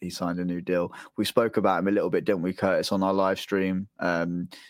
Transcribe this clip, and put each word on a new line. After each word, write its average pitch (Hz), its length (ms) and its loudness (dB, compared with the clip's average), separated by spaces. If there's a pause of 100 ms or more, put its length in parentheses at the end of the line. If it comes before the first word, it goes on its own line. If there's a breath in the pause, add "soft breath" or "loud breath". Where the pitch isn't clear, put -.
he 90 80 -8
signed 87 300 -4
a 90 60 -4
new 87 140 -2
deal. 87 320 0 (240 loud breath)
We 107 80 0
spoke 117 340 2
about 95 220 4
him 95 80 2
a 98 40 4
little 92 180 2
bit, 82 160 0
didn't 98 160 2
we, 92 120 -2
Curtis, 90 380 0
on 98 120 0
our 95 100 2
live 95 260 2
stream, 95 480 -2 (120)
um, 87 500 -2 (200 loud breath)